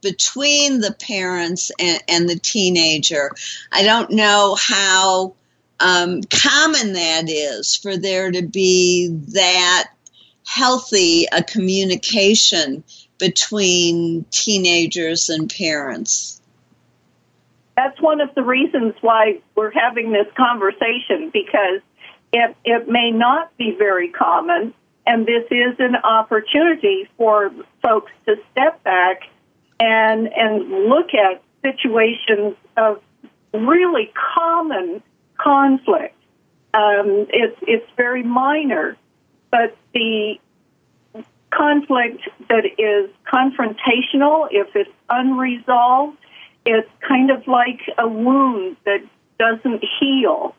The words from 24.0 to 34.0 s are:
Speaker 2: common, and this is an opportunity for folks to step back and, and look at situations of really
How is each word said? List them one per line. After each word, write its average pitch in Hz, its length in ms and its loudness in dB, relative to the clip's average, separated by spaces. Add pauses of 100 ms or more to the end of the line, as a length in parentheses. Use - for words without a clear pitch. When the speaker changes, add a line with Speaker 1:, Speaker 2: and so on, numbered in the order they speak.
Speaker 2:
common, 320 640 0 (320)
and 233 200 2
this 233 240 0
is 247 300 0
an 247 160 2
opportunity 220 1200 0
for 208 360 2 (300)
folks 220 300 0 (140)
to 214 100 0 (160)
step 302 320 0
back 185 460 0 (500)
and, 220 540 2
and 214 560 0
look 311 240 2
at 190 280 2 (200)
situations 226 960 0 (200)
of 220 260 0 (520)
really 285 580 2 (240)